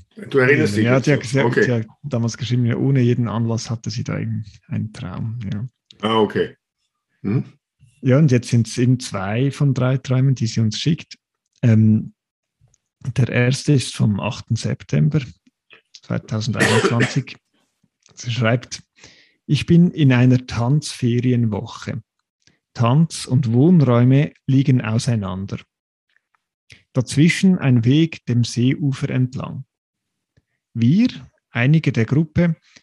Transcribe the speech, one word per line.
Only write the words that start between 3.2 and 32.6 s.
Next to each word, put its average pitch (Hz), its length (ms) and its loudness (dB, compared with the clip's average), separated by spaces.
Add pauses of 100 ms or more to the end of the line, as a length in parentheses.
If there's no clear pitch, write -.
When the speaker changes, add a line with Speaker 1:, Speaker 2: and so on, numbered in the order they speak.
Speaker 2:
Anlass 113 420 -4
hatte 113 200 -8
sie 110 140 -8
da 101 140 -6
eben 110 260 -6 (220)
einen 107 260 -6
Traum. 110 460 -10 (120)
Ja. 104 160 -8 (340)
Speaker 1:
Ah, 110 180 0
okay. 101 380 -2 (640)
Hm. 104 220 -2 (580)
Speaker 2:
Ja, 127 160 2
und 151 120 4
jetzt 123 180 2
sind's 117 280 0
eben 123 240 2
zwei 107 500 -4
von 139 220 0
drei 127 260 0
Träumen, 131 360 0
die 117 120 -2
sie 110 140 -2
uns 110 180 -2
schickt. - 380 -4 (460)
Ähm, 110 500 4 (1040)
der 120 140 2
erste 127 420 0
ist 131 220 0
vom 107 260 0
achten - 360 -6
September 147 640 -2 (800)
zweitausendeinundzwanzig. 117 1400 -2 (760)
Sie - 160 -12
schreibt, 117 520 -2 (640)
„Ich 147 180 0
bin 170 260 4
in 139 220 2
einer 127 340 4
Tanzferienwoche. 120 1600 -4 (720)
Tanz- 135 500 0
und 123 280 -2
Wohnräume 131 840 4 (120)
liegen 131 360 2
auseinander. 104 760 -4 (1300)
Dazwischen 170 640 2
ein 120 280 2
Weg 156 400 0
dem 120 180 0
Seeufer 131 640 -2
entlang. 127 560 -6 (1080)
Wir, 160 360 2 (420)
einige 143 400 2
der 113 140 0
Gruppe, 165 500 0 (280)